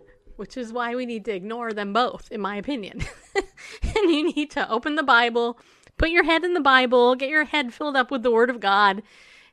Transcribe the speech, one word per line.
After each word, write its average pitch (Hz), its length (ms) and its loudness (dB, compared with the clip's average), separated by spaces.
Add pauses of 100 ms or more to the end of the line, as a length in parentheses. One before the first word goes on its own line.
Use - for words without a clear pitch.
(360)
Which - 220 -14
is 233 140 -10
why 240 240 -6
we 254 100 -4
need 233 200 -8
to 226 80 -4
ignore 220 400 -8
them 202 180 -6
both, 233 400 -2
in 220 100 -8
my 196 140 -4
opinion. 202 540 -8
<laughs> - 40 -20 (680)
And 415 300 2
you 302 220 2
need 294 180 -4
to - 180 -4
open 294 260 -2
the 311 80 -2
Bible, 233 540 2 (400)
put 320 120 0
your 349 140 4
head 320 200 2
in 359 100 0
the 359 60 0
Bible, 254 560 4
get 262 140 -4
your 302 160 2
head 269 280 -4
filled 294 220 -6
up 254 160 0
with 262 120 -4
the 247 80 2
Word 233 180 4
of 240 100 -4
God, 196 420 2 (520)